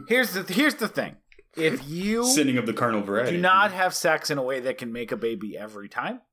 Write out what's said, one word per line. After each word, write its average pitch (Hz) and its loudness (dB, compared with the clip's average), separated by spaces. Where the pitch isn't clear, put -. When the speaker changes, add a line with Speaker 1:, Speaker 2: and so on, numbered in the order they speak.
Speaker 1:
here's 226 2
the, 190 -4
here's 269 4
the 214 -4
thing. 131 -6
If 156 0
you 202 0
Speaker 2:
Sinning 147 4
of 113 0
the 110 0
carnal 113 0
variety. 110 0
Speaker 1:
do - 0
not 190 6
have 185 0
sex 156 0
in 143 -2
a 131 -2
way 131 -2
that 127 -4
can 120 -8
make 117 -6
a 123 -4
baby 107 -4
every 104 -12
time 190 -8